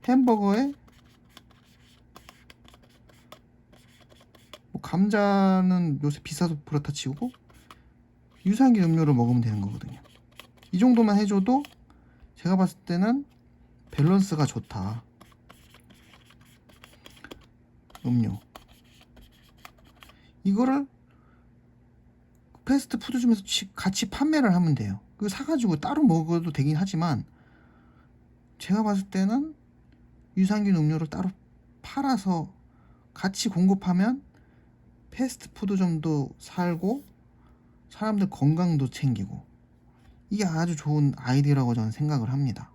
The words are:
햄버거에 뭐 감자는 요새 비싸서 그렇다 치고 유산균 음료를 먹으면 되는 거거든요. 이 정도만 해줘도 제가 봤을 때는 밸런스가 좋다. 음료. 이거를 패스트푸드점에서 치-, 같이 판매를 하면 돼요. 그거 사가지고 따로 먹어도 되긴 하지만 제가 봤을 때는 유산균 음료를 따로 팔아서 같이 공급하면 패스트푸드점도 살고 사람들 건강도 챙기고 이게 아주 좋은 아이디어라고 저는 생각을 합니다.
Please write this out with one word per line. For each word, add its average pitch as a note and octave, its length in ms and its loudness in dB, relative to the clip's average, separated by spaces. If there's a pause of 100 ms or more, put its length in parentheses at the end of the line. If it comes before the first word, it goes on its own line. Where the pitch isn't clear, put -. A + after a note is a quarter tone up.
햄버거에 B3 680 2 (4000)
뭐 - 100 -10
감자는 F#3+ 1200 2
요새 D3 180 -2
비싸서 E3 440 -4
그렇다 D3 260 -6
치고 C#3+ 380 -8 (1120)
유산균 A3+ 400 4
음료를 D#3+ 300 4
먹으면 A#2+ 260 4
되는 G#2+ 220 -2
거거든요. - 400 -10 (680)
이 F3+ 80 -2
정도만 A3+ 380 6
해줘도 G#3 460 2 (760)
제가 F#3 200 0
봤을 F#3+ 240 0
때는 G#3+ 440 0 (680)
밸런스가 E3+ 540 2
좋다. A2 580 -6 (3000)
음료. B2 340 0 (2000)
이거를 B3+ 420 0 (1800)
패스트푸드점에서 B3 800 0
치-, - 300 -6
같이 - 360 -4
판매를 C#4+ 440 2
하면 E3+ 200 2
돼요. G#2 260 -4 (160)
그거 G#3 140 -4
사가지고 A#3+ 460 -2
따로 C#4 260 -2
먹어도 E3 500 2
되긴 D3 240 0
하지만 D#3+ 480 -2 (1300)
제가 G3+ 240 0
봤을 G3 260 -2
때는 A#3 460 -2 (840)
유산균 G3+ 380 2
음료를 D#3 320 0
따로 F#3 240 -6 (500)
팔아서 F#3+ 720 -2 (600)
같이 F#3+ 340 -4
공급하면 F#3+ 760 0 (880)
패스트푸드점도 F3 1300 -4
살고 F3+ 640 -4 (840)
사람들 G#3 420 -2
건강도 D#3 600 0
챙기고 A2 560 -4 (840)
이게 G#3 140 -2
아주 E3+ 320 -2
좋은 D3 400 0
아이디어라고 C3 580 2
저는 A2 180 -2
생각을 C#3 400 -2
합니다. C3+ 420 -4